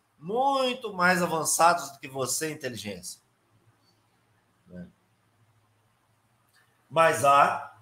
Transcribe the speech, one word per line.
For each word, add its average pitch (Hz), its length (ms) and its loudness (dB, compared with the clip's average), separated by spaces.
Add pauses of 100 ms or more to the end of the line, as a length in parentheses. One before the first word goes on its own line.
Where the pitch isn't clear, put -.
(160)
muito 247 760 -2
mais 180 280 2
avançados 165 680 0
do - 80 -20
que - 80 -16
você 135 440 -4
em 151 40 -10
inteligência. 104 640 -12 (1500)
Né? 90 180 -18 (2000)
Mas 156 360 2
há 139 580 4